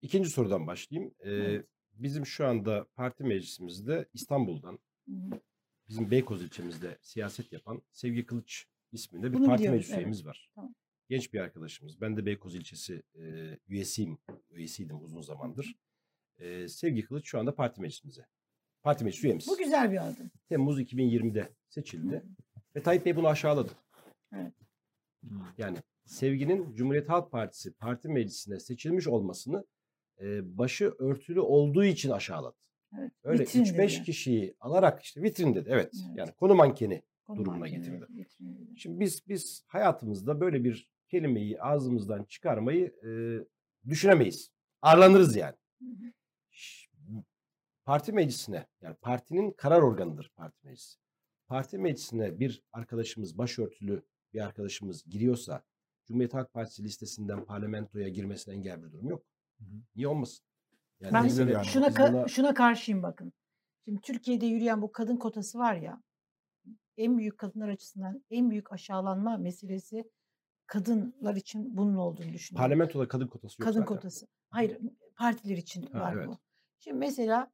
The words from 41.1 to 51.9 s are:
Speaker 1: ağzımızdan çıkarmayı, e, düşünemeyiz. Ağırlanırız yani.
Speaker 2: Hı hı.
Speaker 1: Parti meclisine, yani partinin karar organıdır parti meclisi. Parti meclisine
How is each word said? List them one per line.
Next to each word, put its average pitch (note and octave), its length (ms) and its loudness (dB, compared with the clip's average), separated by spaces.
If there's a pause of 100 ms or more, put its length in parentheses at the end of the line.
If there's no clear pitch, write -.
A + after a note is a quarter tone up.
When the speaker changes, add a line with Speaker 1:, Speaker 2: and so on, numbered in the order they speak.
Speaker 1:
ağzımızdan A#2+ 600 0
çıkarmayı, C#3 640 0
e, A2+ 240 -10 (800)
düşünemeyiz. D3+ 600 6 (300)
Ağırlanırız F3 540 12
yani. D#2+ 200 -2 (260)
Speaker 2:
Hı - 40 -14
hı. A#3 260 -14 (1800)
Speaker 1:
Parti D3 220 2
meclisine, B2 540 0 (140)
yani E2 140 -12
partinin D#3+ 560 -2
karar D#3+ 300 6
organıdır F2 540 2
parti - 320 -20
meclisi. - 300 -20 (500)
Parti C3+ 300 -6
meclisine A#2 640 -2